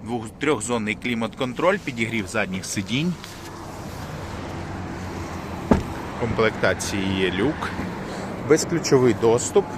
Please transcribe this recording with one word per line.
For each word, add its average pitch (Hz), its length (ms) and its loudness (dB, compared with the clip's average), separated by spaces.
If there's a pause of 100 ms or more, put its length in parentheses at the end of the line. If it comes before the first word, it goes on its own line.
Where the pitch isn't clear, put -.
Двох-, 110 260 -4 (100)
трьохзонний 110 560 2
клімат-контроль, 123 800 0
підігрів 113 500 -2
задніх 95 380 -2
сидінь. 123 480 0 (2500)
В - 520 0
комплектації 101 960 2
є 92 120 4
люк, 107 380 0 (800)
безключовий 143 640 6
доступ 113 520 4 (120)